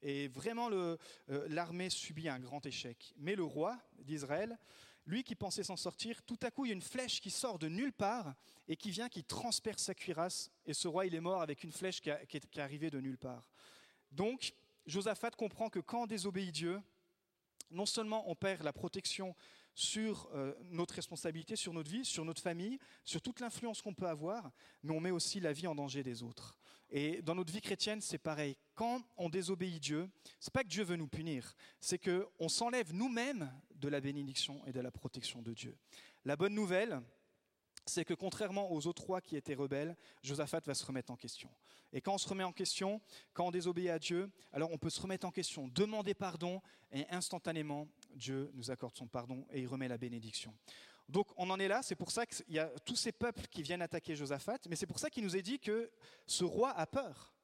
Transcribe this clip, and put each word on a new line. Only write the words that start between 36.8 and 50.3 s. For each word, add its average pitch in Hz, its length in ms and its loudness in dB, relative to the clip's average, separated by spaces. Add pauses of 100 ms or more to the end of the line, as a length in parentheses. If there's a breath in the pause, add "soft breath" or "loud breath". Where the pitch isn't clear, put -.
c'est 170 200 0
que 180 80 2
contrairement 190 580 0
aux 156 160 2
autres 170 160 -2
rois 185 180 2
qui - 140 -4
étaient 147 200 -2
rebelles, 139 400 0 (260 loud breath)
Josaphat 143 400 0
va 139 140 -2
se - 100 -2
remettre 131 260 -4
en 123 40 -8
question. - 340 -12 (420 loud breath)
Et 135 100 -4
quand 190 120 2
on 202 60 4
se - 100 -2
remet 190 140 0
en 180 80 0
question, 196 500 0 (320 loud breath)
quand 180 140 4
on 175 40 0
désobéit 175 380 2
à 165 80 4
Dieu, 175 320 2 (220 loud breath)
alors 160 200 0
on 160 60 0
peut 160 140 -2
se - 100 -2
remettre 190 240 -2
en 175 60 -2
question, 156 380 -2
demander 202 440 4
pardon, 180 480 -2 (300 loud breath)
et 143 180 -2
instantanément, 160 800 -2 (260)
Dieu 135 400 -2
nous 123 160 -6
accorde 123 260 -4
son 127 120 -10
pardon 127 440 -4
et 139 100 -2
il 127 60 -2
remet 131 200 -2
la 123 100 -2
bénédiction. 113 580 -6 (520 loud breath)